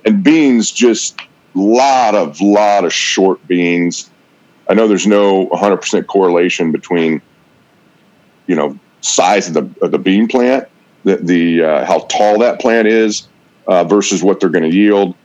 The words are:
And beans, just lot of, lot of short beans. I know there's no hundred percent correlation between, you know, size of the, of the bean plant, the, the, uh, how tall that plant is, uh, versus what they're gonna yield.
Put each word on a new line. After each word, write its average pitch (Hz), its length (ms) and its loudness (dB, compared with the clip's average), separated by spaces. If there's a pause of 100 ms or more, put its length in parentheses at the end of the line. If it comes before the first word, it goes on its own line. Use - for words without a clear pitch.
And 104 160 2
beans, 139 480 2
just - 480 -2 (400)
lot 117 580 2
of, 85 260 -4
lot 101 420 2
of 80 80 -2
short - 560 -2
beans. 87 640 -2 (600)
I 95 40 0
know 107 160 2
there's 101 180 0
no 101 460 2
hundred 95 240 0
percent - 300 -6
correlation 87 680 0
between, 82 480 -4 (1300)
you - 100 0
know, 73 200 -4 (220)
size 95 480 0
of 82 60 -10
the, - 320 -4
of 78 60 -4
the - 60 -2
bean 98 300 0
plant, 127 400 0 (380)
the, 95 100 2
the, 85 480 0
uh, 76 220 0
how 85 140 0 (100)
tall 104 300 0
that 120 200 0
plant 113 300 0
is, 110 400 -2 (380)
uh, 90 180 2
versus 98 360 0
what 92 200 0
they're 95 80 0
gonna 80 180 0
yield. 101 580 0